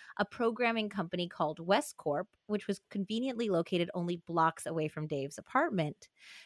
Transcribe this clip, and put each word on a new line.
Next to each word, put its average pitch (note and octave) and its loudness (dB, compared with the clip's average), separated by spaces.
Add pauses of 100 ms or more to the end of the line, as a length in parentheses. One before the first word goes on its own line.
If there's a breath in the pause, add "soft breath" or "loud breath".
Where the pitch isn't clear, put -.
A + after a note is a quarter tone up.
(180 loud breath)
a G3+ 2
programming A3+ 0
company F3 -2
called D#3+ -2
West F#3+ 2
Corp, D3+ -2 (180)
which G#3 -2
was G3 -2
conveniently A3+ -2
located F3 2
only F3 -2
blocks E3 2
away D#3+ 0
from D3+ -4
Dave's C#3+ -4
apartment. A3+ 0 (380 loud breath)